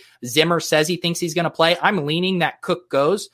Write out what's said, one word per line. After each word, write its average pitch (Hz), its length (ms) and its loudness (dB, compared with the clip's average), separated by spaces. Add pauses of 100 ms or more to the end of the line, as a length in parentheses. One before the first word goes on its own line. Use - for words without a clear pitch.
(240)
Zimmer 156 360 2
says 156 280 0
he 175 100 -2
thinks 170 220 -4
he's 170 140 -4
gonna 165 160 0
play. 165 320 2
I'm 180 240 0
leaning 175 340 -2
that 151 220 -2
Cook 175 280 -4
goes. 147 440 0